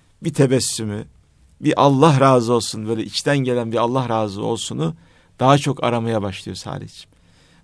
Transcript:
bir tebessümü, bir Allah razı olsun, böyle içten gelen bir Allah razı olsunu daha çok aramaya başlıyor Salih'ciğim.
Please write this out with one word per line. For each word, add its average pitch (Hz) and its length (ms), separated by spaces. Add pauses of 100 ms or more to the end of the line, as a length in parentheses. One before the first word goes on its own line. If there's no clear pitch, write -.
(240)
bir 165 100
tebessümü, 117 720 (560)
bir 151 160
Allah 143 420
razı 127 340
olsun, 110 340
böyle 110 160
içten 143 340
gelen 123 340
bir 117 60
Allah 120 320
razı 107 340
olsunu 123 520 (440)
daha 135 180
çok 139 260
aramaya 117 380
başlıyor 95 340
Salih'ciğim. - 540 (540)